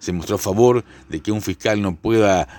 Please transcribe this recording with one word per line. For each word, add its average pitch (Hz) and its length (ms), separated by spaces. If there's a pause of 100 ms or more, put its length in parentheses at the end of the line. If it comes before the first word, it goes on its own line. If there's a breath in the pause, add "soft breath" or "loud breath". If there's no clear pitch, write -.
se - 100
mostró 90 240
a 101 60
favor 117 440 (240 loud breath)
de 78 120
que 104 100
un 107 100
fiscal 104 400
no 95 140
pueda 101 540 (100)